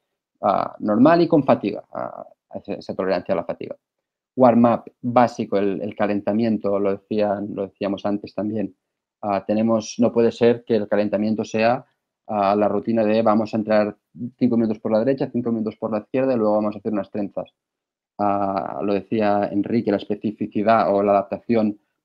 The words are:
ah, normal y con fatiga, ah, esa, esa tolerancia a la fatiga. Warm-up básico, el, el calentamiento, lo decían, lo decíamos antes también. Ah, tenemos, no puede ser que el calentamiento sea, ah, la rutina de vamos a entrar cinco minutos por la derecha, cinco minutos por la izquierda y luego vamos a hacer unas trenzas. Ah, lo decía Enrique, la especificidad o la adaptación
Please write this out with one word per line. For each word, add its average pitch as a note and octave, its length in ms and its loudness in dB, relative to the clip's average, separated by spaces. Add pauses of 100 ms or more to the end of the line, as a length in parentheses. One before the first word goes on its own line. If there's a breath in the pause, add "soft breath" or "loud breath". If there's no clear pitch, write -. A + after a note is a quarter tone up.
(400)
ah, - 400 0
normal C#3+ 420 6
y D#3+ 60 2
con D#3 160 4
fatiga, A2 480 0
ah, - 340 -10 (280)
esa, G2+ 200 -10
esa - 220 -12
tolerancia F#2+ 380 -2
a - 20 0
la E2 80 -4
fatiga. - 320 -10 (580)
Warm-up A#2+ 680 4
básico, A#2 560 0
el, G2 240 0
el G2+ 140 -8
calentamiento, G#2 840 -2
lo G2 120 0
decían, G2+ 640 -4
lo G2 140 -6
decíamos G2 360 -6
antes G2+ 300 -4
también. G#2 400 -4 (480)
Ah, G2+ 240 -2
tenemos, A2 520 0
no A2+ 140 2
puede A#2 180 4
ser A#2+ 340 2
que A#2 120 0
el G#2 120 -2
calentamiento G2+ 540 0
sea, A2+ 440 0 (400)
ah, G2+ 280 2
la G#2 140 2
rutina A2 340 0
de G#2+ 200 2
vamos A2 320 2
a - 20 -2
entrar G#2+ 400 0 (420)
cinco A#2 200 2
minutos A2 200 0
por A2 140 -4
la A2 60 2
derecha, C3+ 340 -2
cinco A#2+ 200 -2
minutos A2 240 -4
por A2 140 -6
la G#2+ 100 -2
izquierda C3 340 -2
y - 20 0
luego G#2+ 200 2
vamos G#2+ 180 -2
a G#2+ 40 -12
hacer G#2+ 140 -6
unas G2 180 -6
trenzas. G2 400 -8 (680)
Ah, G2+ 640 -2
lo G2+ 100 -2
decía G2+ 580 0
Enrique, G#2 400 0
la G2+ 60 2
especificidad G#2 1000 0
o G2+ 80 2
la G2+ 100 4
adaptación G#2 680 0 (260)